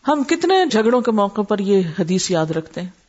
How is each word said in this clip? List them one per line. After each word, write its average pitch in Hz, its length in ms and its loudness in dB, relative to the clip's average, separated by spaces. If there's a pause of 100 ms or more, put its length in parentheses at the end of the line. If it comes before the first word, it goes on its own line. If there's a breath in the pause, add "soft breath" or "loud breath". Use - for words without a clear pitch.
ہم 285 160 0
کتنے 349 420 2
جھگڑوں 233 360 2
کے 233 100 0
موقع 202 300 0
پر 202 180 -2
یہ 196 220 2 (180)
حدیث 185 320 -2
یاد 160 140 0
رکھتے 160 360 -8
ہیں۔ 185 80 -10 (200)